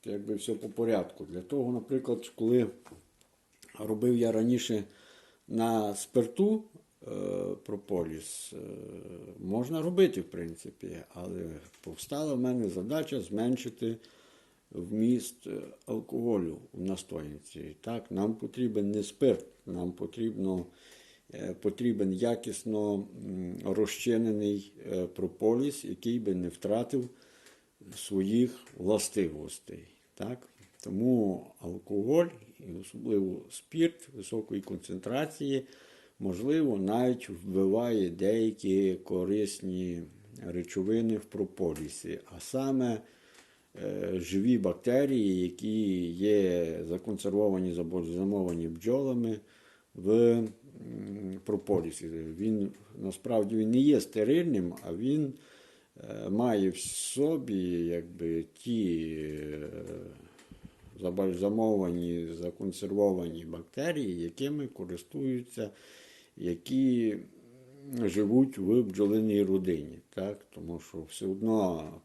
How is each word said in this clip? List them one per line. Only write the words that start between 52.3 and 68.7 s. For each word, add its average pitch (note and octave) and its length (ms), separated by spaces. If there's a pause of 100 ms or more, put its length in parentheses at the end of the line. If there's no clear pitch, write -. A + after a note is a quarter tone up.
Він, G#2 340 (260)
насправді, G#2 580
він G#2+ 160
не B2+ 60
є C3+ 240
стерильним, A2 720 (100)
а E2+ 100
він, C3+ 400 (640)
е, G#2+ 320
має G#2+ 400
в F2 80
собі, G#2+ 1080
якби, E2+ 680
ті, E2+ 680
е, D2+ 500 (1300)
забальзамовані, F#2 1300
законсервовані F2+ 1120
бактерії, F#2+ 760
якими C3+ 460
користуються, B2 1000 (680)
які A#2 800 (840)
живуть G#2+ 540
в G#2 240